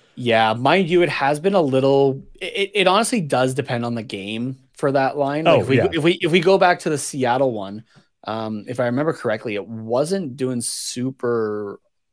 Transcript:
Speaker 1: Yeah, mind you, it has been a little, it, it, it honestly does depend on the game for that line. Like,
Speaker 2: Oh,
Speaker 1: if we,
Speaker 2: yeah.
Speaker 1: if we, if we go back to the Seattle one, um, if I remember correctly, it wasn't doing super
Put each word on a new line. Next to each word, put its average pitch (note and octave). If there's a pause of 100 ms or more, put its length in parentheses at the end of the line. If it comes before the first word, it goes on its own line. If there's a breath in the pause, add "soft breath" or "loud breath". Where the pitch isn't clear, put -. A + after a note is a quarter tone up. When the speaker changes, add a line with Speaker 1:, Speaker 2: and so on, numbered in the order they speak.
(180 soft breath)
Speaker 1:
Yeah, A2+
mind D3+
you, F3
it D#3
has C#3+
been F#3+
a G3
little, C3+ (180)
it, F#3
it, G3
it G3
honestly G#3+
does C3
depend B2+
on A#2+
the A2+
game A2 (160)
for -
that C3+
line. C#3+
Like, D3+
Speaker 2:
Oh, -
Speaker 1:
if G2
we, C3
Speaker 2:
yeah. A2
Speaker 1:
if D#3+
we, E3+ (100)
if E3
we F#3
go F#3+
back F3+
to -
the D#3
Seattle C3
one, G#2 (400 soft breath)
um, A2
if B2
I B2
remember C#3+
correctly, A2
it G2
wasn't B2+
doing B2+
super A2+ (320)